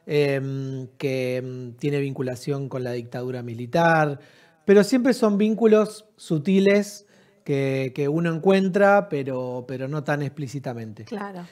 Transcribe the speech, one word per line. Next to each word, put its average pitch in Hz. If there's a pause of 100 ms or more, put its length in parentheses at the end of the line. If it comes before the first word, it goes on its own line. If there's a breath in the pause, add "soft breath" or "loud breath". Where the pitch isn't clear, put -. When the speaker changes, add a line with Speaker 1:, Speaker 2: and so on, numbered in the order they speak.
Speaker 1:
em, 135 (100)
que, 131
em, 127
tiene 143
vinculación 135
con 131
la 123
dictadura 123
militar, 143 (460 soft breath)
pero 202
siempre 247
son 208
vínculos 214 (100)
sutiles 196 (380 soft breath)
que, 135
que 143
uno 165
encuentra, 196
pero, 127
pero 131
no 151
tan 147
explícitamente. 123
Speaker 2:
Claro. 202